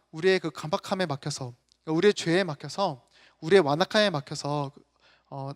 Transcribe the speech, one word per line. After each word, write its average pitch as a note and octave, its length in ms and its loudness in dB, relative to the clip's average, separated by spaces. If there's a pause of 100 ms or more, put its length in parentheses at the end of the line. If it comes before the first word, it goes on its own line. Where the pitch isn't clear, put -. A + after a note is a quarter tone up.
(100)
우리의 F3+ 300 0
그 E3 100 -4
강박함에 F#3 560 -4
막혀서, C#3 480 -8 (320)
우리의 F3 280 4
죄에 F3 300 0
막혀서, D3+ 580 -6 (380)
우리의 F3+ 200 6
완악함에 F#3 500 2
막혀서, C#3+ 640 -6 (580)
어, C#3 260 -10